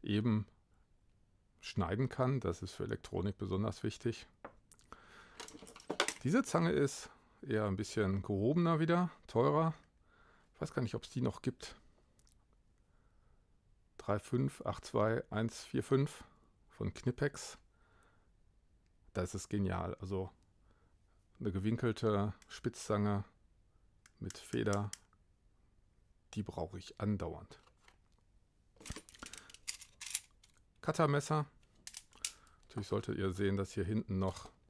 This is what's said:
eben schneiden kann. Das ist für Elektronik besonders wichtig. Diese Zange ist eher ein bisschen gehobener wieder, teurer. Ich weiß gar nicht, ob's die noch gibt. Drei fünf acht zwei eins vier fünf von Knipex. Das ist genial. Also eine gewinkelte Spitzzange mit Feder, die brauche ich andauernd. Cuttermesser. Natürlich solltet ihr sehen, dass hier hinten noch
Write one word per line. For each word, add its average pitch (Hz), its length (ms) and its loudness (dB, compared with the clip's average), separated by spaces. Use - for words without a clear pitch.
eben 107 440 4
schneiden 104 480 2
kann. 131 320 2
Das 90 200 0
ist 90 120 -8
für - 100 -8
Elektronik 98 560 -2
besonders 101 460 0
wichtig. - 420 -2
Diese 196 180 4
Zange 170 300 2
ist 143 360 0
eher 110 260 0
ein 95 100 0
bisschen 98 440 0
gehobener 151 600 4
wieder, 170 300 2
teurer. 147 440 4
Ich - 60 -10
weiß - 140 -4
gar - 80 0
nicht, 113 120 -2
ob's - 140 -6
die 127 140 -2
noch - 180 -2
gibt. - 360 -6
Drei 101 200 2
fünf 131 480 0
acht - 180 -4
zwei 110 460 2
eins 113 340 -2
vier 127 200 -2
fünf 135 400 2
von - 240 -6
Knipex. - 680 -4
Das 92 240 0
ist - 120 -6
genial. 92 520 0
Also 95 300 -4
eine 104 140 -2
gewinkelte 107 840 2
Spitzzange 104 760 0
mit - 200 -8
Feder, 104 520 0
die 107 80 -2
brauche 92 360 -4
ich - 220 -12
andauernd. 90 600 -2
Cuttermesser. 147 680 2
Natürlich 104 200 -6
solltet 104 300 -2
ihr 95 120 0
sehen, 98 260 2
dass 98 140 -2
hier 98 140 -2
hinten 98 340 0
noch 95 320 -2